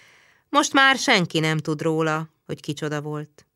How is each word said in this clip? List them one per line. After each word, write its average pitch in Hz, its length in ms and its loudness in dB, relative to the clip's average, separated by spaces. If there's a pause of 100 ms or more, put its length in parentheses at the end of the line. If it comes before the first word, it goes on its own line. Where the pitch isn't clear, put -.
(480)
Most 285 240 2
már 269 240 4
senki 180 440 2
nem 156 180 0
tud 156 240 -6
róla, 160 480 -2 (160)
hogy 156 140 -10
kicsoda 147 400 -8
volt. 151 560 -12